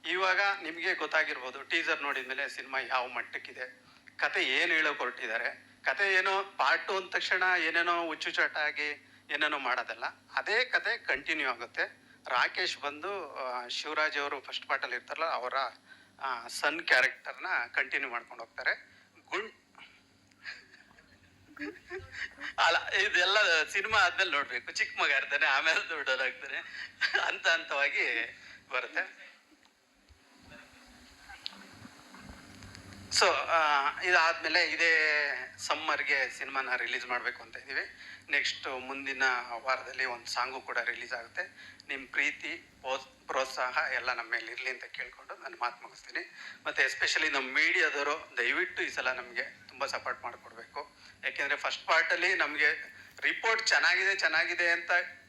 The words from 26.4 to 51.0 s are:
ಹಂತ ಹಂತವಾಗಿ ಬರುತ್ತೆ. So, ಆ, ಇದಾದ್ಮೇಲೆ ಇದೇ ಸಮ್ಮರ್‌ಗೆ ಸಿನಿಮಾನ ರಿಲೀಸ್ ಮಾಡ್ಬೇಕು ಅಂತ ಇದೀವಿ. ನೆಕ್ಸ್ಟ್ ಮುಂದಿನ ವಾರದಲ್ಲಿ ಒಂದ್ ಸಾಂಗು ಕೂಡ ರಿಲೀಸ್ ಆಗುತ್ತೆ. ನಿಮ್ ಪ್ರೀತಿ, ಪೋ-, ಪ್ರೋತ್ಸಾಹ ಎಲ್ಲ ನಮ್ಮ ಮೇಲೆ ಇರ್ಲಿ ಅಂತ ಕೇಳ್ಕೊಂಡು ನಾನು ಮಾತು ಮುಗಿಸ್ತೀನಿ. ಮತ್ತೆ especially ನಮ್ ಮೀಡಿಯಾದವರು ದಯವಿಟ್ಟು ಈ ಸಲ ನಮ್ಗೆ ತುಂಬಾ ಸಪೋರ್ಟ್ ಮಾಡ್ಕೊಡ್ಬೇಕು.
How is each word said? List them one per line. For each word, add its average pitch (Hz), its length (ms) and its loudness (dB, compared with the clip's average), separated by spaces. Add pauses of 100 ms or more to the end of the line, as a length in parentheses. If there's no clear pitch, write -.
ಹಂತ - 280 0
ಹಂತವಾಗಿ 143 920 0 (320)
ಬರುತ್ತೆ. 131 600 -4 (4000)
So, 202 100 8
ಆ, 147 720 4
ಇದಾದ್ಮೇಲೆ 165 720 4
ಇದೇ 156 540 4 (320)
ಸಮ್ಮರ್‌ಗೆ 147 800 0
ಸಿನಿಮಾನ 135 380 -2
ರಿಲೀಸ್ 123 300 -2
ಮಾಡ್ಬೇಕು 120 380 -4
ಅಂತ 117 140 -16
ಇದೀವಿ. 143 240 -6 (480)
ನೆಕ್ಸ್ಟ್ 143 380 0
ಮುಂದಿನ 135 560 -4 (280)
ವಾರದಲ್ಲಿ 131 540 -2
ಒಂದ್ 120 220 -6
ಸಾಂಗು 127 340 -2
ಕೂಡ 123 160 -4
ರಿಲೀಸ್ 117 360 -4
ಆಗುತ್ತೆ. - 300 -8 (440)
ನಿಮ್ 139 200 -8
ಪ್ರೀತಿ, 147 600 -4 (120)
ಪೋ-, - 460 -6
ಪ್ರೋತ್ಸಾಹ 131 500 -2 (160)
ಎಲ್ಲ 123 200 -2
ನಮ್ಮ 113 180 -4
ಮೇಲೆ 117 200 -4
ಇರ್ಲಿ 123 180 -6
ಅಂತ 120 140 -8
ಕೇಳ್ಕೊಂಡು 131 600 -12
ನಾನು 123 160 -12
ಮಾತು 120 220 -4
ಮುಗಿಸ್ತೀನಿ. - 520 -12 (320)
ಮತ್ತೆ 143 200 2
especially 151 480 2
ನಮ್ 131 200 -2
ಮೀಡಿಯಾದವರು 151 840 2
ದಯವಿಟ್ಟು 139 460 0
ಈ 139 60 -4
ಸಲ 127 220 -2
ನಮ್ಗೆ 123 560 -8
ತುಂಬಾ 131 200 -4
ಸಪೋರ್ಟ್ 123 360 -6
ಮಾಡ್ಕೊಡ್ಬೇಕು. - 720 -12 (280)